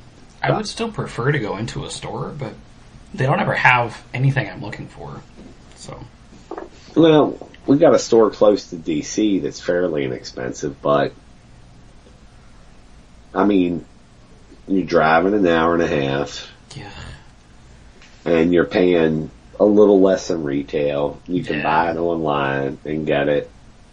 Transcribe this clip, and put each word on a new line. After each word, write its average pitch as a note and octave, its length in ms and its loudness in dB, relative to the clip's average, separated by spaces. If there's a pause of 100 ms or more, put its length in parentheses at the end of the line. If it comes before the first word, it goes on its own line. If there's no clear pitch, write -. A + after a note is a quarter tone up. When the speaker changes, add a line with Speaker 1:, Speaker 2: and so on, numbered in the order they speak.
(420)
Speaker 1:
I - 100 2
would G#3+ 140 -2
still A3+ 240 -6
prefer A#2+ 420 -4
to D3+ 60 0
go G2 200 -6
into B2 260 -8
a - 60 -10
store, G#2+ 380 -10 (100)
but A2+ 160 -10 (580)
they - 140 -2
don't E3 140 0
ever - 120 -2
have B2 500 0 (120)
anything C3 340 0
I'm F2+ 140 -14
looking - 260 -12
for, C#2+ 320 -16 (540)
so. - 280 -18 (920)
Speaker 2:
Well, D3+ 420 4 (300)
we C#3 100 4
got D3+ 180 6
a A2 40 6
store A2 320 4
close G#2 400 2
to F2+ 60 -12
D D#2 260 -4
C G#2 380 0
that's C#2 200 -8
fairly F2 440 -2
inexpensive, B1+ 760 -8
but, D2 320 0 (2250)
I F#2+ 100 2
mean, F2 400 2 (840)
you're F#2 180 0
driving E2 480 2
an G2 120 2
hour E2 280 2
and E2+ 80 0
a E2 40 0
half. C#2 640 -4 (240)
Speaker 1:
Yeah. - 160 -16 (1300)
Speaker 2:
And E2+ 300 2
you're E2 100 4
paying D#2+ 680 0 (300)
a G2 40 4
little G#2 360 6
less F#2+ 280 2
than E2 160 -4
retail. C#2+ 840 -4
You E2+ 180 -4
can E2 140 -4
Speaker 1:
Yeah. - 60 -6
Speaker 2:
buy D#2+ 280 0
it D#2+ 40 -4
online C#2+ 880 -2
and D2+ 220 -6
get C#2+ 220 0
it, C#2+ 220 -2 (420)